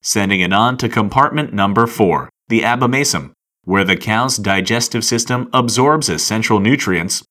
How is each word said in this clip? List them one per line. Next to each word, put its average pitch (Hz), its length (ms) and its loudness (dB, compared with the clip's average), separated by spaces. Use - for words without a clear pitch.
sending 98 380 0
it 90 120 0
on 120 240 2
to 123 120 -2
compartment 135 600 0
number 101 360 2
four, 92 420 0
the 113 140 2
abomasum, 123 680 0
where 95 220 2
the 92 120 2
cow's 117 400 -2
digestive 104 680 -2
system 123 480 -2
absorbs 127 580 2
essential 107 500 0
nutrients 98 720 -2